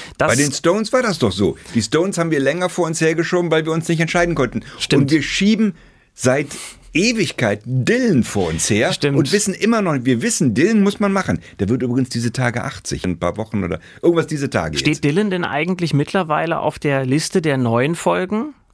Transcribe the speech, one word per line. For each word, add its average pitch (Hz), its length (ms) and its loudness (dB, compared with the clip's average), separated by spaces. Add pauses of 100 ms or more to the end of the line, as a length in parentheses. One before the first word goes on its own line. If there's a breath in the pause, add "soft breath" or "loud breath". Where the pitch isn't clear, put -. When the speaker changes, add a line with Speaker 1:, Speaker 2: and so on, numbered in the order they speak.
(180 loud breath)
Speaker 1:
das 139 120 2
Speaker 2:
Bei 113 120 2
den 147 120 0
Stones 202 400 0
war 254 80 4
das 214 180 0
doch 101 140 2
so. 92 240 0 (180 loud breath)
Die 113 60 2
Stones 170 360 0
haben 165 140 0
wir 147 80 2
länger 160 300 0
vor 170 180 -2
uns 160 140 -4
hergeschoben, 165 500 0
weil 160 140 2
wir 160 80 -2
uns 165 160 -2
nicht 165 100 2
entscheiden 175 360 0
konnten. 123 280 -2 (140 loud breath)
Speaker 1:
Stimmt. 147 260 2
Speaker 2:
Und 139 80 0
wir 151 100 2
schieben 208 520 2 (400 soft breath)
seit 139 340 0 (460)
Ewigkeit 170 720 0
Dylan 139 580 2
vor 92 260 -2
uns 80 200 -2
her 117 240 2
Speaker 1:
Stimmt. 139 240 0
Speaker 2:
und 143 140 2
wissen 202 220 0
immer 220 280 0
noch, 170 200 0
wir 120 200 2
wissen, 160 320 0
Dylan 202 280 4
muss 196 180 2
man 98 140 0
machen. 98 260 -2 (200 loud breath)
Der 98 100 0
wird 127 140 0
übrigens 123 260 0
diese 120 220 -2
Tage 120 320 -2
achtzig, - 400 -10
in 90 80 -2
ein 82 80 -6
paar 85 180 -2
Wochen 104 260 -4
oder 85 160 -4 (220 loud breath)
irgendwas 165 260 2
diese 139 220 -4
Tage 82 280 -2
Speaker 1:
Steht - 180 0
Speaker 2:
jetzt. - 80 -12
Speaker 1:
Dylan 180 260 2
denn 180 160 -2
eigentlich 165 480 -2
mittlerweile 160 640 0
auf - 200 -2
der 135 260 0
Liste 151 360 0
der 147 160 0
neuen 127 380 2
Folgen? 190 580 -2 (200)